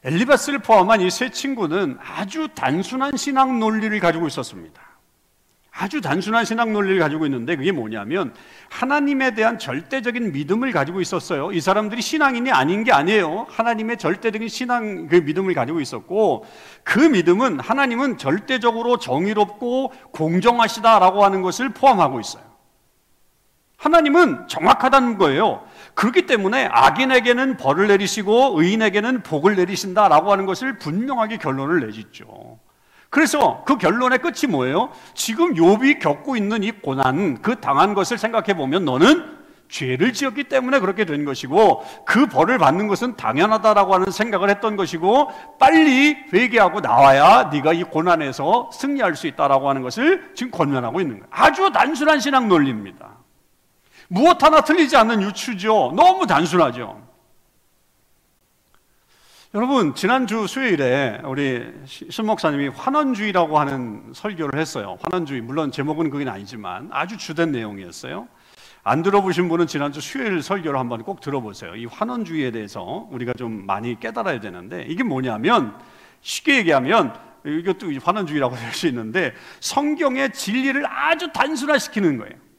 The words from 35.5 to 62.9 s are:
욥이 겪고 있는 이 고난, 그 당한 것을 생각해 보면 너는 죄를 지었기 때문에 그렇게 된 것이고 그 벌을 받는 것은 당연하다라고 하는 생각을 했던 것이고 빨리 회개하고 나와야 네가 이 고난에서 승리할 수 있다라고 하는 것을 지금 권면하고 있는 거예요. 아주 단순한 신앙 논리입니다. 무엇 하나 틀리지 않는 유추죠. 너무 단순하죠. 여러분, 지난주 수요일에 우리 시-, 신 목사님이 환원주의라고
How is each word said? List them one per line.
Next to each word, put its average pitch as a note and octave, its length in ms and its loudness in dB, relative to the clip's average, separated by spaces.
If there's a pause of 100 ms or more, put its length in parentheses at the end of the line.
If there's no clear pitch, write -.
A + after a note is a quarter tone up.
욥이 A3 460 4
겪고 G3 360 -4
있는 G#3 280 -2
이 A3 80 -4
고난, C3+ 720 -2
그 A3+ 180 -2
당한 D#3+ 340 2
것을 G3 240 -2
생각해 A3 380 -2
보면 D#3 300 -2
너는 F3+ 500 2 (340)
죄를 C3+ 440 -2
지었기 C4+ 320 -6
때문에 C4 340 0
그렇게 G3 260 -2
된 D3 200 -4
것이고 C#3+ 580 2 (220)
그 B3 220 4
벌을 G#3 300 2
받는 F3 300 2
것은 G#3+ 280 -2
당연하다라고 G3+ 760 2
하는 F#3 180 2
생각을 G3+ 380 -2
했던 G#3 260 0
것이고 G3 560 0 (280)
빨리 D4 580 6 (160)
회개하고 G#3 480 2
나와야 C#3 720 6
네가 D3 220 2
이 E3+ 100 0
고난에서 D#3+ 880 0
승리할 C4 420 -2
수 E3 120 -8
있다라고 C#3 420 0
하는 C3+ 120 -2
것을 B3+ 540 -2
지금 A#3+ 160 -8
권면하고 C#3 500 -2
있는 A#2+ 180 -6
거예요. - 120 -20
아주 D#4 400 2
단순한 D4 480 2
신앙 B3+ 280 0
논리입니다. C3 800 -2 (840)
무엇 D4 360 4
하나 D#4 180 8
틀리지 D4+ 360 2
않는 A3 240 4
유추죠. G3+ 760 0
너무 F4+ 320 6
단순하죠. C#3+ 760 0 (2500)
여러분, A3+ 420 0
지난주 A3 520 0
수요일에 C#3 760 0
우리 C3 500 -4 (120)
시-, - 260 -18
신 A3 140 -6
목사님이 D3 420 -2
환원주의라고 G3+ 880 -2